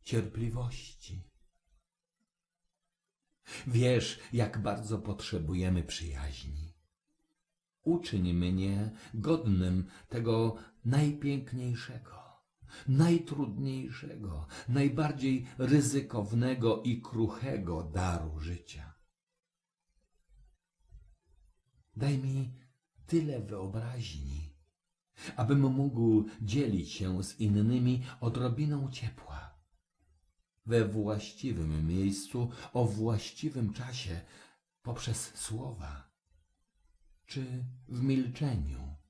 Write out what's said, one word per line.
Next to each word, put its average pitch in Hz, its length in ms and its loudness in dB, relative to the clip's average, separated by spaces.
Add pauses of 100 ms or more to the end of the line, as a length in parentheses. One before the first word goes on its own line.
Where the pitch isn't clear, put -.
cierpliwości. 113 1300 -4 (2250)
Wiesz, 123 540 4 (120)
jak 113 300 2
bardzo 104 360 -2
potrzebujemy 92 840 0
przyjaźni. 73 920 -6 (1080)
Uczyń 104 500 2
mnie 95 580 2 (240)
godnym 98 720 2 (220)
tego 113 480 2 (280)
najpiękniejszego, 127 1600 -2 (460)
najtrudniejszego, 131 1600 2 (220)
najbardziej 135 760 2 (120)
ryzykownego 123 1200 2
i 120 200 -2
kruchego 107 800 -2
daru 80 580 -2
życia. 80 540 -10 (3000)
Daj 135 220 2
mi 135 360 0 (520)
tyle 151 340 2
wyobraźni, 98 1160 -6 (800)
abym 131 240 4
mógł 117 640 4 (180)
dzielić 107 500 0
się 92 300 -2
z - 180 -8
innymi 120 600 4 (180)
odrobiną 123 720 0
ciepła - 540 -10 (1200)
we 110 220 4
właściwym 101 960 -2
miejscu, 98 640 0 (220)
o 123 120 2
właściwym 110 880 -2
czasie, 120 480 -8 (640)
poprzez - 520 -6
słowa 104 760 -8 (1160)
czy 127 380 -6 (240)
w 123 140 -4
milczeniu. 127 960 0 (140)